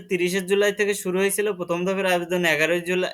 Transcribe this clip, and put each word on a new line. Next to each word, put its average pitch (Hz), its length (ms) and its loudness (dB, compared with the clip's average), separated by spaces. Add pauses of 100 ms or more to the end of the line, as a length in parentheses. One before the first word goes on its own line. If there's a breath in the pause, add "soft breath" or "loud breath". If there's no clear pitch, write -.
তিরিশে 180 340 0
জুলাই 196 320 2
থেকে 202 200 0
শুরু 185 260 -4
হয়েছিল 196 340 0
প্রথম 175 300 -4
ধাপের 190 240 0
আবেদন, 180 380 0
এগারোই 160 360 2
জুলাই, 180 320 -2